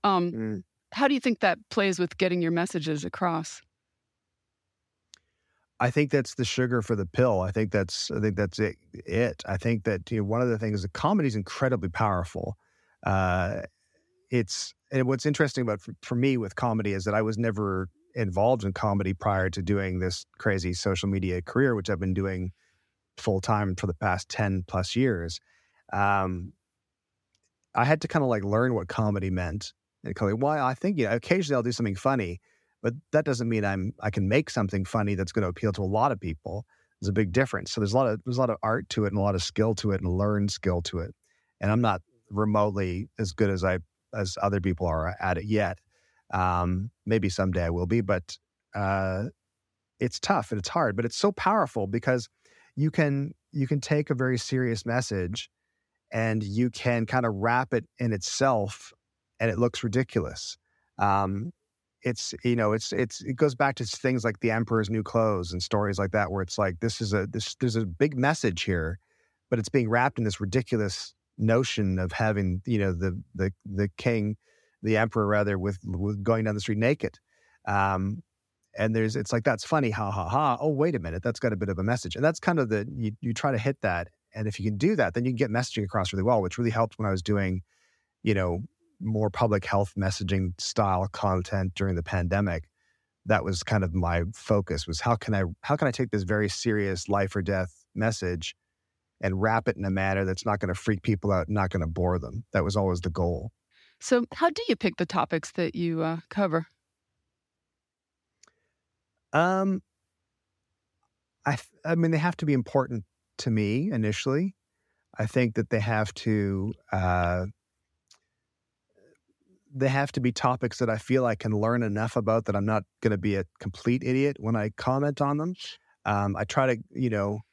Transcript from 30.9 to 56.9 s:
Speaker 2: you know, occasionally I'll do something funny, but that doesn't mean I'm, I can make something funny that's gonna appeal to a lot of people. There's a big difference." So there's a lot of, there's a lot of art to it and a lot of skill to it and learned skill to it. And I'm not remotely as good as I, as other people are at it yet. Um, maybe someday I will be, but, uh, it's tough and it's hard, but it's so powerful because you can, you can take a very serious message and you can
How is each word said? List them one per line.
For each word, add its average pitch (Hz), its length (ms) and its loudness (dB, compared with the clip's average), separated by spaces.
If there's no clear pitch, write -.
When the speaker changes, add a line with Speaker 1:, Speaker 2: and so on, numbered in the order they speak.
Speaker 2:
you 117 80 2
know, 104 80 2
occasionally 147 420 0
I'll 120 60 2
do 120 100 0
something 104 220 0
funny, 95 460 0
but 117 120 -2
that 156 120 4
doesn't 120 240 0
mean 110 160 2
I'm, 98 360 -2
I 107 100 -2
can 98 180 0
make 135 220 2
something 98 340 0
funny 101 300 0
that's 92 180 -2
gonna 101 160 0
appeal 98 240 -2
to 101 100 -4
a - 20 -2
lot 107 280 2
of 107 80 -6
people. 90 440 -8
There's 95 80 -2
a 101 40 0
big 98 200 2
difference." 127 400 0
So 117 80 -4
there's 101 120 0
a 117 40 2
lot 131 120 4
of, 110 160 -2
there's 123 140 -2
a - 20 2
lot 123 100 2
of 104 120 0
art 110 280 -2
to 107 140 0
it 101 40 0
and 101 100 -2
a 95 40 2
lot 101 120 2
of 90 80 0
skill 110 340 0
to 104 160 -2
it 95 80 0
and 92 100 -2
learned 101 400 2
skill 90 320 -2
to 87 180 -6
it. - 140 -8
And 101 100 0
I'm 113 100 4
not 101 220 2
remotely 104 800 0
as 104 140 -2
good 101 180 2
as 92 140 0
I, 92 140 2
as 98 280 -4
other 101 180 2
people 92 260 0
are 80 340 -2
at 90 180 0
it - 60 -6
yet. 104 340 0
Um, 90 580 0
maybe 104 220 2
someday 90 360 0
I 82 60 0
will 87 160 0
be, 117 140 2
but, 95 380 -2
uh, 95 500 -2
it's 120 200 -2
tough - 320 0
and 107 80 -4
it's 92 100 -6
hard, 123 280 0
but 117 80 -2
it's 117 120 -6
so 202 160 2
powerful 170 540 0
because 117 420 0
you 147 140 2
can, 143 440 0
you 139 140 0
can 143 140 0
take 147 300 0
a 143 40 2
very 127 240 0
serious 120 480 -2
message 107 640 -2
and 110 320 0
you 110 280 0
can 117 360 0